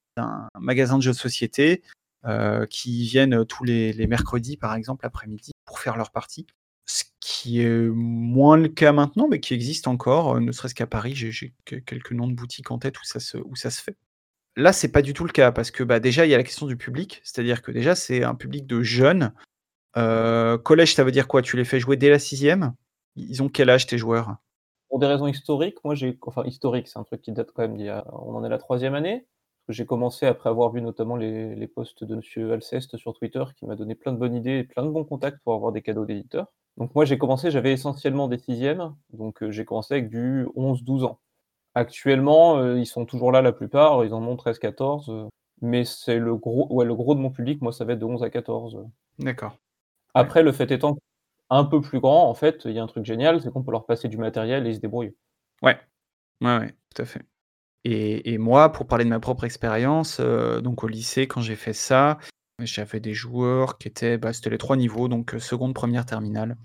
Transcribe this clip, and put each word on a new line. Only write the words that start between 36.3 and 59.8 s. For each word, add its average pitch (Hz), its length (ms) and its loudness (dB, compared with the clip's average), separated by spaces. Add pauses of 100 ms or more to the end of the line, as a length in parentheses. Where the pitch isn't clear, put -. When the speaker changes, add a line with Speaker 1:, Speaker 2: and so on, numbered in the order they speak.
Speaker 2:
Donc 123 160 -8
moi, 151 120 4
j'ai 135 120 2
commencé, 131 320 0
j'avais 135 240 2
essentiellement 139 540 -2
des 123 100 -4
sixièmes, 143 580 -4 (160)
donc, 110 300 -12
heu, 110 80 -4
j'ai 107 160 -8
commencé 113 300 -4
avec 120 140 -4
du 123 360 -4 (100)
onze, 131 280 -2
douze 131 200 -2
ans. - 160 -4 (540)
Actuellement, 139 880 6
heu, 123 200 2
ils 117 60 0
sont 120 200 -8
toujours 123 260 0
là 131 100 8
la 123 100 6
plupart, 139 540 4
ils 110 80 -4
en 113 80 -4
ont 120 140 -4
treize, 117 240 -4
quatorze, 135 500 -4
heu, 110 180 -10 (320)
mais 120 260 0
c'est 117 340 -2
le 117 160 -2
gros, 117 360 -2
ouais, 127 140 2
le 117 80 0
gros 120 220 0
de 139 40 0
mon 135 120 -2
public, 135 300 -6
moi, 117 120 -4
ça - 100 -10
va 117 100 -2
être 113 60 -4
de 113 60 -6
onze 117 160 -6
à 117 80 -4
quatorze, 117 460 -8
heu. 107 100 -16 (320)
Speaker 1:
D'accord. 123 400 -8 (560)
Speaker 2:
Après, 127 280 6
Speaker 1:
Ouais. 160 40 6
Speaker 2:
le 143 60 6
fait 131 200 -2
étant 147 280 0 (500)
un 139 160 6
peu 147 160 2
plus 143 180 -6
grand, 139 300 6
en 117 60 -2
fait, 156 300 0
il 117 80 -6
y 113 60 -6
a 113 40 -4
un 110 40 -6
truc 110 180 -10
génial, 139 360 2
c'est 127 100 -8
qu'on 131 120 -6
peut 131 80 -8
leur 113 160 -4
passer 117 200 -2
du 110 100 -8
matériel 117 500 -4
et - 20 -2
ils 110 60 -4
se 104 40 -10
débrouillent. 110 360 -8 (480)
Speaker 1:
Ouais. 127 160 4 (640)
Ouais, 120 180 2
ouais, 110 160 -8 (180)
tout - 80 -8
à 120 40 -8
fait. - 180 -14 (640)
Et, 107 480 -2
et 110 40 -2
moi, 131 340 6
pour 135 140 -8
parler 120 180 2
de 117 60 2
ma 113 100 0
propre 127 260 -4
expérience, 127 760 -2